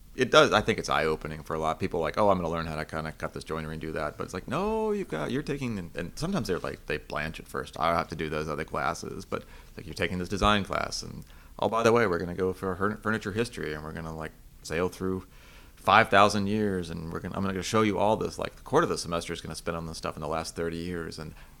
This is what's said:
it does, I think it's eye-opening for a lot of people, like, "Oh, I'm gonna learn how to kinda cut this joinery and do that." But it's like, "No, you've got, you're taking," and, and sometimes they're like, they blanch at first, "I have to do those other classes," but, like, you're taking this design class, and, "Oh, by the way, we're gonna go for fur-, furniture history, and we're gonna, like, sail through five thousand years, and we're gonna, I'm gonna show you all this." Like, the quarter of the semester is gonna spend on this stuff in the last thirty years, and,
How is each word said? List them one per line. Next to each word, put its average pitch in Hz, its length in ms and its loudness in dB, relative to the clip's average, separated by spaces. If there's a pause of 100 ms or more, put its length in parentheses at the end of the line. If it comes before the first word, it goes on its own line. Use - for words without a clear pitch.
(160)
it 123 160 2
does, 147 220 8
I 107 80 6
think 101 180 0
it's 78 100 -6
eye-opening 78 540 0
for 80 120 -8
a 80 40 -2
lot 78 120 0
of 78 80 -4
people, 90 200 -2
like, 78 180 0
"Oh, 104 120 6
I'm 95 80 6
gonna 85 120 -2
learn 82 180 -2
how 78 100 -4
to 78 80 -4
kinda 78 280 -6
cut - 200 -8
this 71 100 -10
joinery 80 300 -6
and 78 80 -8
do 78 100 -6
that." 78 260 -4
But 87 80 -6
it's - 80 -10
like, 92 140 -8
"No, 214 440 -2
you've 202 180 -4
got, 156 220 -4
you're 139 120 -2
taking," 139 340 -4
and, 85 180 -8
and 85 200 -6
sometimes 160 320 -2
they're 87 120 0
like, - 280 -8
they 76 100 -2
blanch 76 420 -6
at - 80 -16
first, - 320 -8
"I 82 140 2
have 82 160 0
to 82 60 -8
do 78 140 -4
those 78 180 -2
other 76 160 -4
classes," 78 640 -4
but, - 180 -6 (320)
like, - 100 -14
you're 78 100 -10
taking 90 240 0
this 90 100 -4
design 101 360 4
class, - 380 -4
and, - 220 -12 (340)
"Oh, - 80 2
by 110 160 2
the 113 80 8
way, 117 160 6
we're 87 120 2
gonna 87 160 -4
go 92 180 0
for 92 220 -4
fur-, 101 260 0
furniture 107 320 -2
history, 90 400 -4
and 76 100 -6
we're 78 80 -8
gonna, 82 240 -8
like, 80 160 -6 (320)
sail 85 240 0
through 92 380 -2 (500)
five 107 340 8
thousand 101 380 8
years, 98 440 0
and 82 200 -6
we're 85 80 -6
gonna, 90 160 -6
I'm 98 80 0
gonna 95 200 -2
show 110 180 4
you 104 160 4
all 101 180 4
this." 90 220 -2
Like, - 180 -6
the - 60 -20
quarter 160 240 4
of 104 40 -2
the 82 100 0
semester 85 340 -2
is 82 80 -6
gonna 80 140 -8
spend 85 200 -4
on 82 120 -6
this 80 100 -8
stuff - 180 -6
in 78 60 -8
the 78 60 -4
last 80 280 -4
thirty 82 220 -2
years, 85 400 -6
and, 78 160 -10 (260)